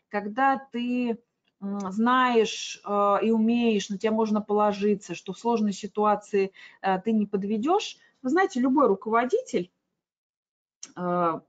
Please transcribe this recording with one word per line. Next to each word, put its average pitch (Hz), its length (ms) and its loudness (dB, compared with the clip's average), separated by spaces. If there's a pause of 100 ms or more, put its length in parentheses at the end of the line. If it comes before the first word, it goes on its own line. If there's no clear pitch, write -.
когда 214 480 0 (140)
ты, 240 460 -2 (440)
м, 196 300 -6
знаешь, 240 960 0
а, 202 380 2
и 220 80 2
умеешь, 226 580 2
на 202 80 -6
тебя 220 140 -2
можно 220 300 0
положиться, 208 760 0
что - 180 -10
в - 60 -14
сложной 214 340 0
ситуации, 202 800 -2 (300)
а, 190 180 0
ты 226 120 -2
не 214 140 2
подведёшь, 214 720 -2 (240)
вы 254 80 -4
знаете, 349 300 2
любой 262 280 4
руководитель, 226 800 -2 (1300)
а, 175 540 -2